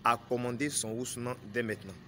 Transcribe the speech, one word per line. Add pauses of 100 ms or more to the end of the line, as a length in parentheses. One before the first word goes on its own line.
à (120)
commander
son
Ousmane (160)
dès
maintenant. (120)